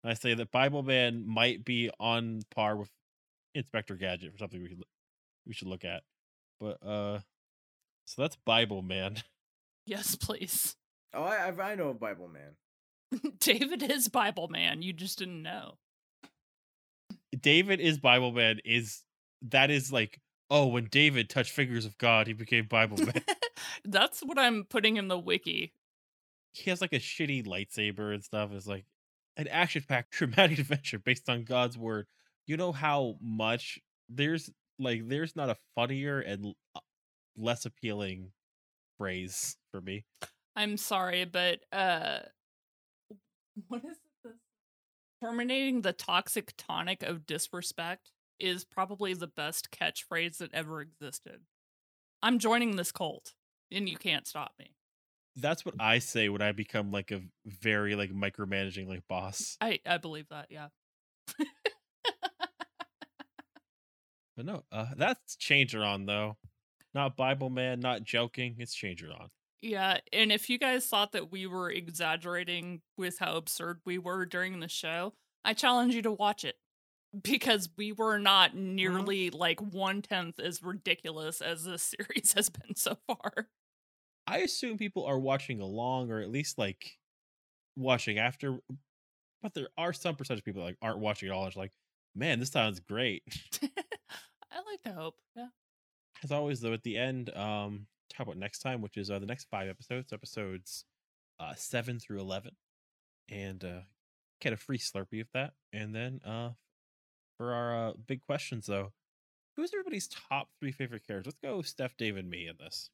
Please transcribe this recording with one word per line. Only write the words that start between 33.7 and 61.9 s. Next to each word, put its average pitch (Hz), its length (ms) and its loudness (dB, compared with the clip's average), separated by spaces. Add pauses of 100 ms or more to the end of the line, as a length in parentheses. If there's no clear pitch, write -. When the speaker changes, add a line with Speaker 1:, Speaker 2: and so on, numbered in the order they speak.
Speaker 1:
there's, 147 400 0 (300)
like, 117 280 0
there's 147 280 -2
not 143 140 0
a 110 80 2 (180)
funnier 135 440 0
and 101 260 -6
l-, 104 100 -8 (200)
uh, - 40 -10 (580)
less 113 280 0
appealing 101 680 -4 (640)
phrase 92 600 -4 (140)
for 98 100 -8
me. 95 240 -8 (500)
Speaker 2:
I'm 208 200 0
sorry, 185 500 0
but, 180 360 2 (100)
uh, 175 480 2 (1500)
what 247 180 -8
is 320 120 -12 (260)
this? 226 100 -16 (880)
"Terminating 247 600 0
the 185 120 2
toxic - 640 -2
tonic 170 460 -4
of 165 220 -4
disrespect" 175 840 -6 (280)
is 185 260 0
probably 190 480 -2
the 170 140 -4
best 156 440 -4
catchphrase 165 680 -2
that 170 140 -8
ever 156 280 -4
existed. 147 600 -12 (840)
I'm 240 160 6
joining 226 360 4
this 180 160 -2
cult, - 440 -6 (360)
and 196 160 -2
you 170 100 -4
can't 165 300 0
stop - 320 -8
me. - 140 -20 (640)
Speaker 1:
That's 143 280 0
what - 160 -6
I 113 200 8
say 113 280 2
when 101 140 0
I 104 120 4
become, 104 380 -2
like, 101 200 -2
a 98 100 -4 (240)
very, 104 500 2
like, 101 160 -2
micromanaging, 98 800 -4
like, 92 180 -8
boss. 95 540 -6
Speaker 2:
I, 220 240 0
I 170 120 2
believe 156 320 -10
that, 151 200 -14
yeah. 147 200 -14 (680)
<laughs> 302 80 0 (3000)